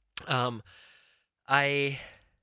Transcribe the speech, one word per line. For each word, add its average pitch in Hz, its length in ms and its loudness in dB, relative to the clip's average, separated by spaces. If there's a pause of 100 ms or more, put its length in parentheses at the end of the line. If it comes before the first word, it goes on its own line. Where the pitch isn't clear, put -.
(280)
Um, 123 340 -2 (840)
I, 139 520 2 (420)